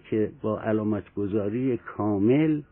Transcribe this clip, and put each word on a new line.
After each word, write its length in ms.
که 220
با 200
علامت 520
گذاری 640
کامل 840